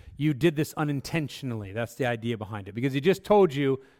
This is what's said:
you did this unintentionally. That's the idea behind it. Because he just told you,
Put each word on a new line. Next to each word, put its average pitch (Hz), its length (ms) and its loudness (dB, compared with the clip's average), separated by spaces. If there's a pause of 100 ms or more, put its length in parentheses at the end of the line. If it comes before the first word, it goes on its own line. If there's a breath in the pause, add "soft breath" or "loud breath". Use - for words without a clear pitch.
(160 soft breath)
you 147 180 0
did 143 220 2
this 151 200 -2
unintentionally. 135 960 -4
That's 113 220 -6
the 131 120 -2
idea 117 300 -2
behind 101 320 -8
it. 95 60 -4
Because 131 200 0
he 139 60 0
just 185 220 2
told 196 320 6
you, 135 260 0 (200 soft breath)